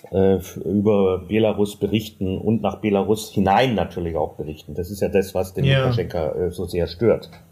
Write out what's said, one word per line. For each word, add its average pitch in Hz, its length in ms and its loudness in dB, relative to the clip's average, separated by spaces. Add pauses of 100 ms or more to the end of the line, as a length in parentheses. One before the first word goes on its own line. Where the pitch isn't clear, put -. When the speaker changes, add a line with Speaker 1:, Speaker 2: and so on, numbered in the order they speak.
(100)
Speaker 1:
äh, 95 260 4
f-, 90 220 -6
über 98 680 2
Belarus 104 520 0
berichten 98 580 -2
und 107 240 0
nach 98 200 -4
Belarus 101 500 0
hinein 107 440 4
natürlich 85 420 -2
auch 78 200 -2
berichten. 76 380 -10
Das 85 160 -6
ist 101 100 -10
ja 101 80 0
das, 95 260 0
was 92 200 -4
den - 100 -2
Speaker 2:
Ja. 135 140 4
Speaker 1:
Lukaschenka, 95 540 -2
äh, 87 180 -2
so 87 160 -8
sehr 85 220 -2
stört. - 420 0 (220)